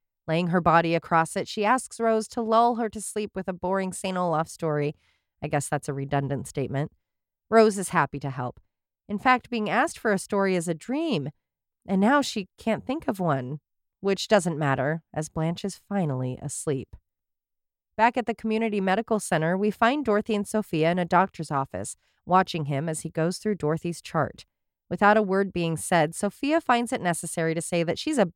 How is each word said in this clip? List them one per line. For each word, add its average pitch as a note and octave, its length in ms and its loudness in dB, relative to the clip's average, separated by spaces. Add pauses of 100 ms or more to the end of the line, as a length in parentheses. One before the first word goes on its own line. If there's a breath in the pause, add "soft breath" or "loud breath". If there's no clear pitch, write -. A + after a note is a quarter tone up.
(260)
Laying E3+ 220 0
her F3 120 2
body E3 340 4
across E3 420 0
it, F#3 120 -4
she G#3 160 -4
asks A#3+ 360 0
Rose A3 280 2
to - 120 -6
lull A3+ 360 4
her A3+ 120 -4
to G#3+ 120 -10
sleep G#3 340 -6
with F#3+ 140 -6
a F#3+ 40 -4
boring F#3 400 -2
Saint F#3 240 -6
Olaf E3 320 0
story. D3 460 -2 (480)
I D3+ 60 -8
guess D3 200 -2
that's D3 200 -4
a C#3+ 60 -6
redundant C#3 520 -4
statement. C#3+ 460 -4 (580)
Rose A3 260 6
is F#3+ 140 -6
happy D3 300 0
to C#3 100 -6
help. B2+ 300 -6 (480)
In G3+ 100 -6
fact, B3+ 320 2
being A3 180 -2
asked A#3+ 300 0
for G#3+ 140 0
a F#3+ 60 2
story G3 380 0
is F3 120 -2
a E3+ 60 -2
dream, A#3 560 -4 (560)
and F#3+ 140 0
now C4+ 220 4
she G#3 340 -6
can't - 300 -4
think D4+ 220 -4
of G3 120 -4
one, C#3+ 400 -2 (400)
which F#3+ 280 -2
doesn't F3 280 4
matter, C#3+ 460 0 (100)
as D#3 160 -6
Blanche E3 360 -4
is G3 240 -8
finally C3 520 -2
asleep. - 560 -6 (1000)
Back A#3 220 2
at B3 80 0
the A3+ 100 -2
community G#3+ 460 0
medical F#3+ 400 0
center, E3 340 0
we G#3 160 2
find B3+ 320 2
Dorothy G#3+ 320 0
and G3+ 140 -2
Sophia E3+ 420 0
in F3+ 80 0
a F3+ 60 0
doctor's F3 460 0
office, C3+ 460 -4 (280)
watching F3 420 2
him D3 220 -2
as D#3+ 120 -6
he D#3+ 100 -10
goes E3 260 -2
through G#3+ 200 -4
Dorothy's D#3+ 440 -4
chart. - 460 -4 (420)
Without G#3 300 6
a A3 40 4
word F#3+ 300 0
being E3 240 0
said, E3 380 2
Sophia C#4+ 460 -2
finds A#3+ 320 0
it - 100 -4
necessary E3 520 -2
to E3 60 0
say E3+ 220 0
that E3 160 -2
she's D4+ 200 -2
a F#3 180 2